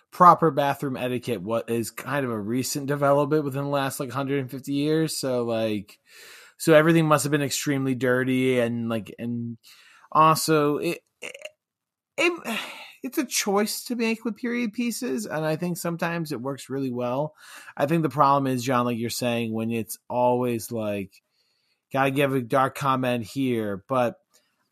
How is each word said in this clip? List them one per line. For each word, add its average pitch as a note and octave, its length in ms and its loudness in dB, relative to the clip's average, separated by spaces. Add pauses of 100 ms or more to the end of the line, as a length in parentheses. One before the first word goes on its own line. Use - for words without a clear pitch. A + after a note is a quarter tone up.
(100)
proper E3 400 8
bathroom C#3 460 -2
etiquette, A#2+ 460 -4
what A2+ 260 -4
is A#2 220 -2
kind C3+ 340 -4
of B2 80 -4
a G#2+ 80 -4
recent B2 460 -4
development C#3+ 580 2
within C#3 200 -4
the C#3+ 60 -4
last, C3+ 300 -2
like, C3+ 100 -8
hundred C#3 300 -2
and B2+ 100 -6
fifty C#3 220 -8
years. D3+ 440 0
So, B2+ 280 -2
like, A2+ 540 -2 (600)
so D#3+ 160 4
everything D#3+ 320 6
must D3+ 180 4
have C#3+ 80 -2
been D3 100 2
extremely C3+ 520 -2
dirty B2+ 640 2
and, A#2 300 -2
like, A2 300 -6
and A#2 400 -8 (520)
also D3+ 680 4
it, - 220 -4 (200)
it, - 120 -14 (880)
it, D#4 420 -2 (420)
it's C4 160 -6
a D4 60 0
choice G#3 640 -2
to B3 100 -6
make A3+ 280 -2
with A3+ 120 -4
period A#3+ 360 -4
pieces, A#3+ 540 -4
and D#3 180 -4
I D#3 120 0
think F3 200 -4
sometimes E3+ 540 -4
it B2 100 -6
works C3+ 300 -8
really C3+ 220 -4
well. B2 420 -4 (420)
I C#3+ 100 0
think D#3+ 180 2
the D3+ 40 0
problem C#3 380 4
is, C3 160 -2
John, B2 220 2
like B2 120 -2
you're A2+ 140 -4
saying, A#2 420 -2
when A2+ 200 -4
it's A2+ 260 -6 (100)
always, B2 640 0
like, G#2 400 -4 (840)
"Gotta C3+ 200 2
give C#3 200 2
a C3+ 80 0
dark C3 360 0
comment B2+ 480 0
here," A2 640 -2
but B2 320 0 (520)